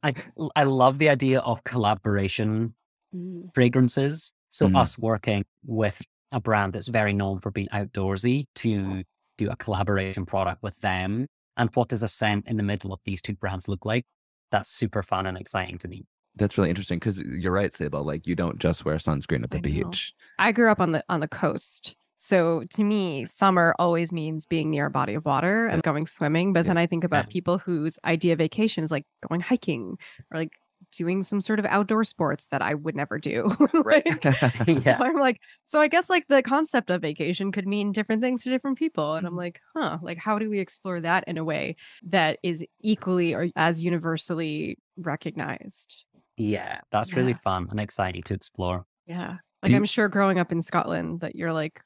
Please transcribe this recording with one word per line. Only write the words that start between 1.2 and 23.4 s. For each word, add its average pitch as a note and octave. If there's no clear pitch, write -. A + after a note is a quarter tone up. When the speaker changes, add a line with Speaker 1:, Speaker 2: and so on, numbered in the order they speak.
Speaker 1:
of A#2
collaboration G#2+
Speaker 2:
Mm. F3+
Speaker 1:
fragrances. C3
So -
Speaker 3:
Mm. F#3
Speaker 1:
us -
working A2
with A2
a C3
brand G#2
that's F#2+
very A2
known G2
for G2+
being G2
outdoorsy G#2
to G2
do G#2
a -
collaboration G2
product F#2+
with G2+
them. G2
And A#2+
what A#2+
does A2+
a A2+
scent G#2
in A#2
the G#2
middle G2+
of -
these F#2+
two G#2+
brands F#2+
look G2
like? A#2
That's G2+
super -
fun F#2+
and F#2
exciting F#2
to E2+
me. F#2
Speaker 3:
That's G#2
really F#2
interesting F2+
'cause G2
you're F2
right, G2
Sable. C#2+
Like, D#2
you F2
don't E2+
just -
wear D#2
sunscreen D2
at A#1+
the D2
Speaker 2:
I -
know. D2
Speaker 3:
beach. -
Speaker 2:
I G#3
grew A3+
up G#3
on E3+
the, D#3
on F3
the D#3
coast. -
So E3
to G#3+
me, F#3
summer F3+